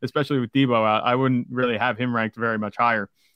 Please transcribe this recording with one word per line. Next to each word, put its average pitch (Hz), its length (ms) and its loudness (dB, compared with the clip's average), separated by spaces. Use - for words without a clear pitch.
especially 143 360 -2
with 120 140 -4
Deebo 123 340 4
out. 107 180 2
I 123 100 2
wouldn't 127 360 0
really 123 280 -2
have 117 180 -2
him 123 180 -2
ranked 113 220 -2
very 113 220 -2
much 107 180 -6
higher 113 320 0